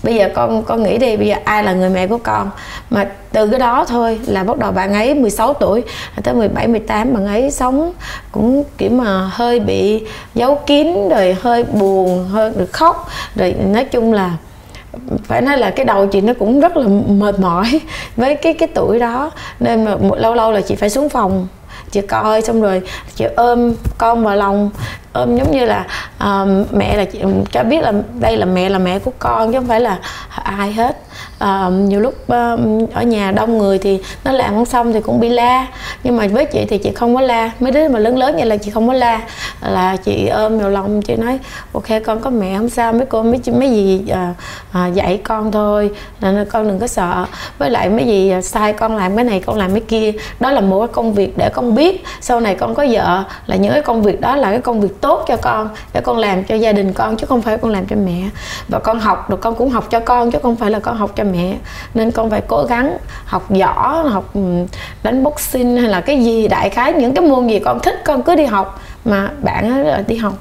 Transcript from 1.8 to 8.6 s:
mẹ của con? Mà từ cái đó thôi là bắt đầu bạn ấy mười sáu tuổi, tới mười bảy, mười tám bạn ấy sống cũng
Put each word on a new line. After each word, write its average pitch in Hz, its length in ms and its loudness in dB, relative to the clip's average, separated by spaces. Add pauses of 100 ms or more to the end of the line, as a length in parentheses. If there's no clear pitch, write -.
mẹ 185 180 0
của 226 160 0
con? 208 260 -2 (400)
Mà 196 180 0 (240)
từ 214 160 2
cái 254 120 2
đó 254 280 2
thôi 226 380 0
là 190 180 -2
bắt 226 140 0
đầu 208 140 -2
bạn 190 220 0
ấy 226 200 2
mười 269 160 2
sáu 240 240 0
tuổi, 220 300 2 (400)
tới 254 100 0
mười 226 140 2
bảy, - 200 -2
mười 226 120 2
tám 220 340 -2
bạn 202 140 0
ấy 240 240 0
sống 277 420 0 (380)
cũng 247 320 2 (140)